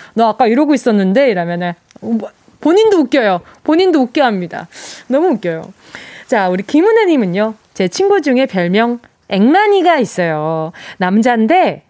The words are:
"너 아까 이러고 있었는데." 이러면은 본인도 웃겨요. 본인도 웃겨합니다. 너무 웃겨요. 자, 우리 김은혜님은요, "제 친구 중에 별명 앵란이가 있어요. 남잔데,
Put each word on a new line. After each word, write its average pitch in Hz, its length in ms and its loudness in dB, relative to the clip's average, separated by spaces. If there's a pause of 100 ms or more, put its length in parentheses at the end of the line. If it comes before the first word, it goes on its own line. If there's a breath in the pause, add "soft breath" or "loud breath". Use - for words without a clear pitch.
(140)
"너 226 160 2
아까 220 180 2
이러고 277 260 2
있었는데." 220 560 2
이러면은 175 440 -4 (880)
본인도 403 380 2
웃겨요. 220 420 0 (220 loud breath)
본인도 330 380 2
웃겨합니다. 220 640 -2 (400 loud breath)
너무 294 240 0
웃겨요. 175 420 -6 (540 loud breath)
자, 202 220 0
우리 185 140 -2
김은혜님은요, 285 920 0 (180)
"제 185 160 -2
친구 392 320 0
중에 269 240 0
별명 214 540 -2 (300)
앵란이가 349 680 2
있어요. 160 720 -4 (280 loud breath)
남잔데, 220 920 0